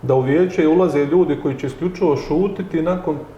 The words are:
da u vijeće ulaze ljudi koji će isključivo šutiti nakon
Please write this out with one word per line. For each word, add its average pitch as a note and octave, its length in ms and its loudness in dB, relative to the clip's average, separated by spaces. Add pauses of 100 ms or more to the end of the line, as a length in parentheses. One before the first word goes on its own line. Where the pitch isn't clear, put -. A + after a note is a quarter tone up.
da C3 120 0
u C3 60 4
vijeće D#3 480 2
ulaze D#3 360 2
ljudi D#3 380 2
koji C3+ 160 -2
će C#3 80 -6
isključivo D#3+ 500 -2
šutiti F3+ 640 -2
nakon F3 340 -2 (220)